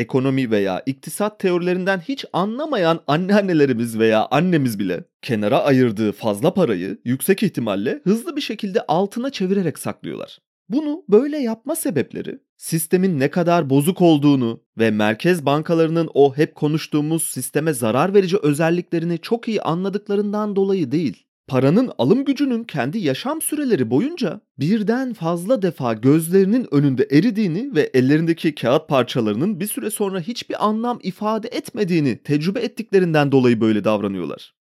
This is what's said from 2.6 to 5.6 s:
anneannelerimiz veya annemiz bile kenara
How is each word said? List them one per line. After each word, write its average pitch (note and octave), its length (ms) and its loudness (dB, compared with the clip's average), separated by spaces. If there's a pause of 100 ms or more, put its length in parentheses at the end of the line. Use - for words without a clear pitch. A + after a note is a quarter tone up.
anneannelerimiz D3 920 2
veya A2 320 4
annemiz C#3+ 480 2
bile F2+ 260 -4 (180)
kenara G#2+ 400 0